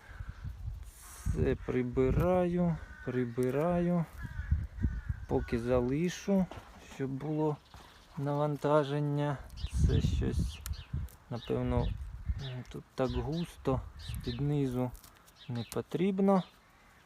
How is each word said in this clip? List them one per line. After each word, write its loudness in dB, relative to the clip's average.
Це 2
прибираю, 4
прибираю, 2
поки 0
залишу, 2
щоб -4
було 0
навантаження. 2
Це 4
щось, 0
напевно, 0
тут -12
так 2
густо, -2
з-під -6
низу 0
не -4
потрібно. 4